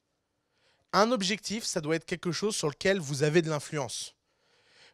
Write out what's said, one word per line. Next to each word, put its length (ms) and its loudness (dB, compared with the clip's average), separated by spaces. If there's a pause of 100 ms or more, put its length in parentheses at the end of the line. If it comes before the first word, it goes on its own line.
(920)
Un 180 6
objectif, 520 -2
ça 160 -4
doit 160 0
être 100 -4
quelque 260 -4
chose 240 -2
sur 120 -2
lequel 320 2
vous 220 -4
avez 220 4
de 60 -4
l'influence. 640 -6 (800)